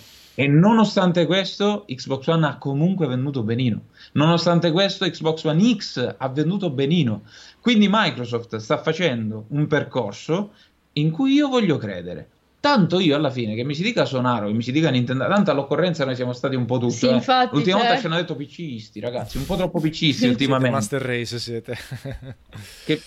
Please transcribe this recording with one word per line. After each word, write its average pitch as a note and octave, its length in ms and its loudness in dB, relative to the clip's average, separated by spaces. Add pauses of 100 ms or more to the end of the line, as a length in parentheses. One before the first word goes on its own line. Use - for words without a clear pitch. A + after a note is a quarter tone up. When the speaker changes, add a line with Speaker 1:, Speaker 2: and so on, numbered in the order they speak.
(400)
Speaker 1:
E C#3 80 2
nonostante F#3 760 4
questo, G3 640 0
Xbox C3 400 -6
One E3 180 2
ha B2+ 120 -2
comunque D#3 500 0
venduto B2+ 340 -2
benino. A#2 440 -2 (280)
Nonostante E3+ 580 2
questo, F#3+ 380 0
Xbox D#3 360 -4
One F#3 300 4
X B2+ 420 -6
ha C3 120 -4
venduto E3 400 -2
benino. C#3 540 0 (360)
Quindi G#3 300 4
Microsoft A#2+ 680 -2
sta B2+ 200 -2
facendo A#2+ 720 -2
un D3 160 0
percorso C#3+ 840 -2 (420)
in D3+ 160 0
cui C4+ 240 0
io D4 140 4
voglio A3 300 2
credere. F2+ 520 -10 (300)
Tanto G3 400 4
io D#3 160 4
alla D3 140 2
fine, A#2+ 260 -4
che A#2+ 80 -4
mi C#3+ 120 -4
si D#3+ 80 -4
dica G#3+ 200 0
Sonaro, B2 440 0
che G#2 60 -2
mi A#2 100 0
si B2 80 -6
dica D#3 180 2
Nintendo, B2+ 380 0
tanto F#3 240 2
all'occorrenza D3 520 0
noi C3 120 -2
siamo B2 180 -4
stati C3 220 -4
un B2 100 0
po' B2 140 0
tutto, A#2+ 120 0
Speaker 2:
Sì, A#2 160 0
Speaker 1:
eh. B3 60 4
Speaker 2:
infatti, B3 400 2
Speaker 1:
L'ultima F3+ 240 2
volta A#3 140 2
Speaker 2:
cioè B3+ 100 2
Speaker 1:
ci A3+ 60 -6
hanno D#3+ 80 -2
detto E3+ 200 -2
picisti, C3+ 640 -12
ragazzi, A#2+ 380 -6
un C3+ 80 -4
po' F3+ 100 -4
troppo F3+ 240 -2
picisti D#3 440 0
Speaker 2:
<laughs> - 20 4
Sì. - 20 6
Speaker 1:
ultimamente. C3 540 2
Speaker 3:
Siete A#2+ 160 -4
Master B2+ 40 -2
Race, A#2+ 380 -4
siete. A#2 380 -8
<laughs> - 1080 -16
Speaker 1:
Che D#3 240 -2